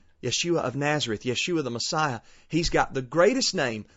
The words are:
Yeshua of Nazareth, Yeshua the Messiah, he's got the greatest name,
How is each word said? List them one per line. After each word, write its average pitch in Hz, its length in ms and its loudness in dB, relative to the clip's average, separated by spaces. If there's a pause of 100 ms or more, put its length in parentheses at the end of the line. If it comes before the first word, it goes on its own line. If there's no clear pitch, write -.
(220)
Yeshua 165 360 0
of 127 180 -2
Nazareth, 139 460 0
Yeshua 147 420 -2
the 120 60 -4
Messiah, 131 500 -2 (260)
he's 160 240 0
got 156 220 2
the 135 100 -4
greatest 185 520 2
name, 117 320 -2 (100)